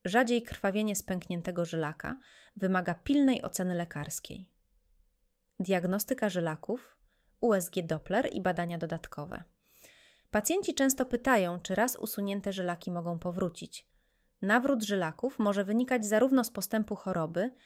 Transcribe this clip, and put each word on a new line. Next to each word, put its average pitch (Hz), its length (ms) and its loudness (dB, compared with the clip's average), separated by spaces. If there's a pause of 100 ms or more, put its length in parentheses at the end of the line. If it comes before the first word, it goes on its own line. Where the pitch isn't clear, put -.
Rzadziej 233 380 4
krwawienie 208 520 -2
z - 80 -6
pękniętego 175 640 -4
żylaka 160 520 -4 (380)
wymaga 185 380 0
pilnej 277 480 4
oceny 180 340 -2
lekarskiej. 170 760 -8 (1080)
Diagnostyka 190 680 0
żylaków, 175 680 -4 (440)
U 233 120 4
S 185 160 0
G 180 140 -2
Doppler 165 480 0
i - 100 -4
badania 175 360 0
dodatkowe. 165 680 -8 (880)
Pacjenci 330 420 0
często 269 320 2
pytają, 226 540 2
czy 185 160 -4
raz 233 200 2
usunięte 202 580 -4
żylaki 180 380 -4
mogą 170 280 -4
powrócić. 180 720 -6 (520)
Nawrót 240 420 4
żylaków 202 560 -2
może 202 240 2
wynikać 233 420 0
zarówno 240 380 6
z 233 80 -8
postępu 214 440 -2
choroby, 180 560 -2 (140)